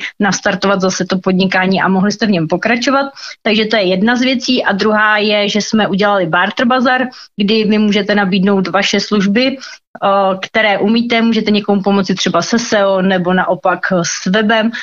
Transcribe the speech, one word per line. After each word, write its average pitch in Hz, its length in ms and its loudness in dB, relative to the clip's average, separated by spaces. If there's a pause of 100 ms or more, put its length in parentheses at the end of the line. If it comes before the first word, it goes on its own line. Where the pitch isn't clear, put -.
(200)
nastartovat 196 640 0
zase 185 240 -2
to 185 120 -2
podnikání 185 640 0
a 165 60 0
mohli 190 240 2
jste 202 140 -4
v 208 60 2
něm 165 160 0
pokračovat. 240 580 0 (360)
Takže 214 240 0
to 214 100 -2
je 214 80 2
jedna 185 320 0
z 233 60 0
věcí. 254 420 0
A - 80 -2
druhá 214 460 2
je, 208 320 0
že 208 120 0
jsme 214 260 0
udělali 196 380 0
Barter 180 400 0
Bazar, 254 360 2 (360)
kdy 220 260 2
vy 214 140 2
můžete 208 380 0
nabídnout 196 520 2
vaše 196 320 0
služby 208 580 0 (480)
eh, 196 360 2
které 214 360 0
umíte, 233 440 0
můžete 220 300 2
někomu 202 300 0
pomoci 196 340 0
třeba 175 260 0
se 226 180 0
seo 196 420 0
nebo 185 320 0
naopak 180 460 0 (220)
s - 240 -6
webem 220 460 2 (120)